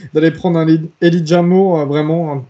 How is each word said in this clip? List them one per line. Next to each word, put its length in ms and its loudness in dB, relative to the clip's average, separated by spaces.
d'aller 180 2
prendre 280 -2
un 100 0
Eli-, 220 0
Elijah 420 2
Moore, 380 2
euh, 40 -2
vraiment 480 -2
un 180 -8